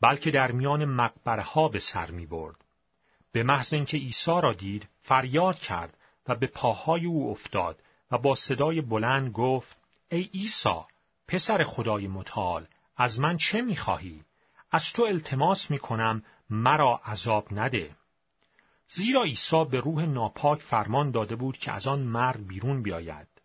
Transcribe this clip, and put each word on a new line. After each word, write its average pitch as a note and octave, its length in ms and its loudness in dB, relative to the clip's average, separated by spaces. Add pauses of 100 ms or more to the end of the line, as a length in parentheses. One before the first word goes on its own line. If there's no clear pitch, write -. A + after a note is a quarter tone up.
بلکه C#3+ 300 4
در C3 200 2
میان C#3+ 340 0
مقبره‌ها B2 800 0
به G#2+ 120 -2
سر E2 320 -4
می‌برد. E2 520 -10 (680)
به A#2 120 0
محض C3+ 300 2
اینکه D3+ 240 0
عیسی D3 440 0
را C3 120 4
دید، G2 340 -6 (140)
فریاد C#3 580 2
کرد F2 380 -8 (300)
و B2 80 0
به A#2+ 120 0
پاهای D#3 580 0
او D3+ 260 0
افتاد F2 480 -4 (320)
و B2 60 2
با C3 180 4
صدای D3+ 460 0
بلند A#2+ 500 0
گفت: B2 460 0 (320)
«ای E3+ 120 -2 (120)
عیسی، F#3+ 460 0 (480)
پسر F#3 360 2
خدای G#2+ 440 -2
متعال، F#2 600 -4 (300)
از A#2+ 220 0
من D#3+ 180 2
چه G#3+ 240 0
می‌خواهی؟ F2+ 640 -4 (480)
از D#3+ 220 0
تو A#3 100 2
التماس E3+ 680 0
می‌کنم، A2+ 520 -2 (260)
مرا B2 560 4
عذاب G#2+ 460 -2
نده.» G2+ 440 -2 (920)
زیرا A#3+ 340 2
عیسی D#3+ 420 2
به C3 140 0
روح D#3 260 0
ناپاک D3 560 0
فرمان A#2+ 500 0
داده A2+ 240 -2
بود B2+ 220 -4
که - 140 -8
از G2+ 160 -4
آن C#3 120 0
مرد A#2+ 480 -2
بیرون A#2 360 -4
بیاید. E2 440 -8 (160)